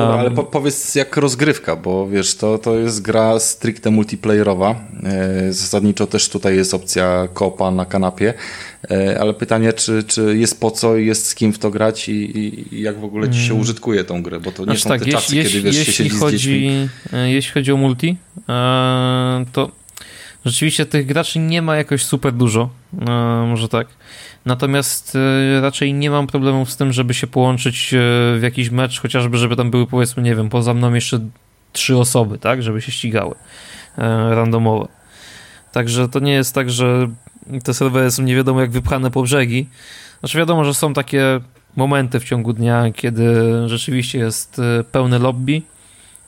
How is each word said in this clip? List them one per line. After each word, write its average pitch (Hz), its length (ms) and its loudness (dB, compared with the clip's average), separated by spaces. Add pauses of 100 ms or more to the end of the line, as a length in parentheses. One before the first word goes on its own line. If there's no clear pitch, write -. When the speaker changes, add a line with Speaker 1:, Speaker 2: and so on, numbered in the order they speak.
(180)
Speaker 1:
ale 123 100 2
Speaker 2:
Em, 120 60 0
Speaker 1:
po-, 139 100 0
powiedz, 139 500 -2
jak 139 220 0
rozgrywka, 139 600 0
bo 92 320 -2
wiesz, 98 280 0
to, 107 220 0
to 113 160 0
jest 113 280 -2
gra 110 360 4
stricte - 520 -2
multiplayerowa. 107 840 2 (760)
E, 92 40 0
zasadniczo 101 540 0
też - 220 0
tutaj 98 280 0
jest 95 180 2
opcja 92 600 0
koopa 95 360 0
na 92 160 0
kanapie, 95 480 0 (560)
e, 98 300 0
ale 104 140 0
pytanie, 113 380 2
czy, 110 320 0
czy 107 340 0
jest 113 220 0
po 113 100 2
co 113 260 2
i 110 100 0
jest 110 200 0
z - 80 -4
kim 110 180 2
w 107 60 -6
to 110 120 -2
grać 110 380 -2
i, 110 40 -6
i, 104 640 -6
i 104 80 -8
jak 104 160 -4
w 107 60 -10
ogóle 107 260 -2
ci 120 100 2
się 120 100 0
Speaker 2:
Mm. 110 100 2
Speaker 1:
użytkuje 110 440 0
tą 87 180 -4
grę, 85 180 -8
bo 90 120 -6
to 95 100 -10
nie - 40 -6
Speaker 2:
Znaczy 107 140 0
Speaker 1:
są - 80 -2
Speaker 2:
tak, 127 120 2
Speaker 1:
te 113 60 -2
Speaker 2:
jeśli, 131 140 2
Speaker 1:
czasy, 107 140 -4
kiedy, 156 100 2
Speaker 2:
jeśli, 101 180 0
Speaker 1:
wiesz, 139 120 2
się 147 60 2
Speaker 2:
jeśli 151 120 0 (120)
Speaker 1:
siedzi 107 120 0
z 104 40 0
Speaker 2:
chodzi, 147 180 2
Speaker 1:
dziećmi. 135 500 0 (240)
Speaker 2:
e, 127 180 0
jeśli 131 220 0
chodzi 139 200 0
o 135 40 4
multi, 135 400 2 (320)
e, 127 1040 2
to 139 180 0 (720)
rzeczywiście 147 420 0
tych 147 200 0
graczy 160 320 -2
nie 165 240 0
ma 156 140 0
jakoś 143 280 0
super 139 280 0
dużo, 120 380 2 (380)
e, 117 400 0
może 113 200 0
tak. 117 180 -2 (600)
Natomiast, 135 720 -2 (400)
e, 135 40 2
raczej 139 340 0
nie 143 160 0
mam 143 160 0
problemów 135 440 0
z - 60 -10
tym, 135 160 0
żeby 123 220 0
się - 120 -4
połączyć, 127 680 0
e, 127 40 4 (400)
w - 40 0
jakiś 123 280 -2
mecz, 123 300 -2
chociażby, 120 380 0
żeby 120 180 2
tam 120 140 0
były, 120 160 2
powiedzmy, 123 360 0
nie 120 140 2
wiem, 110 120 0
poza 120 260 0
mną 120 200 2
jeszcze 120 260 0 (520)
trzy - 260 0
osoby, 117 400 2
tak, 123 240 0
żeby 110 200 -2
się 127 100 -10
ścigały, 107 420 -4 (640)
e, 113 360 0
randomowe. 113 540 2 (840)
Także 123 360 0
to 131 100 -4
nie 143 140 2
jest 135 220 0
tak, 131 160 0
że 123 380 2 (560)
te 127 100 -2
serwery 131 360 2
są 127 120 -2
nie 127 140 2
wiadomo 131 240 2
jak 123 100 0
wypchane 127 400 -2
po 131 120 -2
brzegi. 127 460 0 (520)
Znaczy, - 180 -4
wiadomo, 165 260 2
że 143 100 0
są 147 200 -2
takie 135 460 2 (360)
momenty 131 440 2
w 123 40 -8
ciągu 117 280 -2
dnia, 117 400 2
kiedy 117 420 0 (340)
rzeczywiście 123 500 -4
jest, - 400 -4
e, 120 260 0
pełne 127 340 2
lobby, 131 440 0 (640)